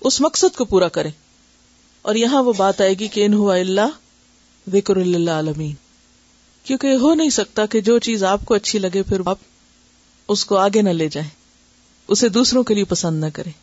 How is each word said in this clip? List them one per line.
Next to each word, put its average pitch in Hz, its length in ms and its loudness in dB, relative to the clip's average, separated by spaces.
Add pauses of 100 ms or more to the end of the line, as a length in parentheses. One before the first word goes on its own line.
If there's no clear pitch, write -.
اس 269 200 -2
مقصد 320 360 2
کو 254 80 -2
پورا 185 240 2
کریں۔ 156 220 -4 (920)
اور 214 120 -2
یہاں 247 280 2
وہ 247 140 2
بات 196 240 0
آئے 190 140 4
گی 208 140 -8
کہ 208 160 -2
"ان 208 100 4
ہوا 202 220 2
الا 185 320 0 (840)
ذکر 196 320 0
للعالمین"، 156 680 -2 (920)
کیونکہ 269 220 -2
یہ 269 100 4
ہو 285 180 4
نہیں 311 160 0
سکتا 214 360 -2
کہ 220 140 0
جو 233 180 4
چیز 226 260 -2
آپ 196 200 0
کو 226 100 0
اچھی 208 240 -2
لگے 185 240 -2
پھر 190 240 -2
آپ 190 120 -4 (880)
اس 202 160 -2
کو 202 120 -2
آگے 202 260 2
نہ 196 80 2
لے 160 180 -2
جائیں، 147 200 -8 (800)
اسے 214 200 2
دوسروں 240 340 2
کے 226 120 0
لیے 202 100 0
پسند 165 360 -4
نہ 156 120 -4
کریں۔ 165 200 -12 (100)